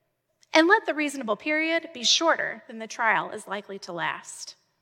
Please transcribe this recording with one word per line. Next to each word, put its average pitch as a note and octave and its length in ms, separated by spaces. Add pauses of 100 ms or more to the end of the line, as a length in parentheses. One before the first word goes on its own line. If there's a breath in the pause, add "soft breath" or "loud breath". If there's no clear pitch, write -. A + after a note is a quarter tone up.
(520)
And D#4+ 140
let G#4+ 180
the D#4+ 100
reasonable C#4+ 420
period D#4+ 580
be B3 80
shorter A3+ 640
than A3+ 140
the A3 80
trial G#3 420
is - 160
likely G3 340
to - 120
last. - 640 (260)